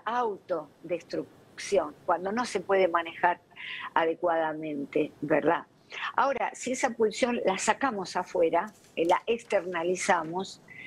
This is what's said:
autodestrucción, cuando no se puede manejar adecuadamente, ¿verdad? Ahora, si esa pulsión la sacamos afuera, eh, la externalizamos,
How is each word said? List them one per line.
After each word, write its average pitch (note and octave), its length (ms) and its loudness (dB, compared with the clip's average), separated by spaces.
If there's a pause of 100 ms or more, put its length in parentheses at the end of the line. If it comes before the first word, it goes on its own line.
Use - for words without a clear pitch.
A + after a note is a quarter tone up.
autodestrucción, F3 1900 -4 (120)
cuando F3+ 260 0
no A#3 140 -2
se G3+ 160 -4
puede F#3+ 260 4
manejar E3+ 540 0 (520)
adecuadamente, D#3 1300 0
¿verdad? D3 460 0 (500)
Ahora, B3 380 0
si - 180 -8
esa C4 200 0
pulsión A3+ 540 0
la F#3 120 2
sacamos G#3 580 -2
afuera, F3+ 580 2 (220)
eh, D#3+ 100 0
la F3 220 4
externalizamos, F3+ 1300 -2 (260)